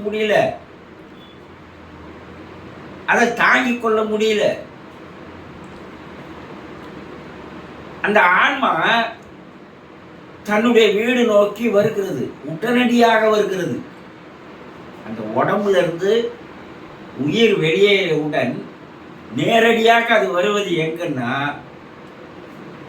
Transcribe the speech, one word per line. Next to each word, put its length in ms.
முடியல, 300
அதை 140
தாங்கிக் 400
கொள்ள 180
முடியல. 320
அந்த 120
ஆன்மா 300
தன்னுடைய 340
வீடு 320
நோக்கி 340
வருகிறது, 500
உடனடியாக 720
வருகிறது. 420
அந்த 140
உடம்புல 420
இருந்து 300
உயிர் 400
வெளியேறியவுடன் 920
நேரடியாக 680
அது 180
வருவது 340
எங்கன்னா, 480